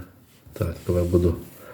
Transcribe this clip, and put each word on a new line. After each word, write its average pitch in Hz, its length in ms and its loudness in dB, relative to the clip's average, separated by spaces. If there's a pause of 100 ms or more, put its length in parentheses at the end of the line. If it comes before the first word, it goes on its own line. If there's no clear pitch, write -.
(540)
Так, 82 220 -4 (120)
давай 87 160 2
буду 87 320 4 (380)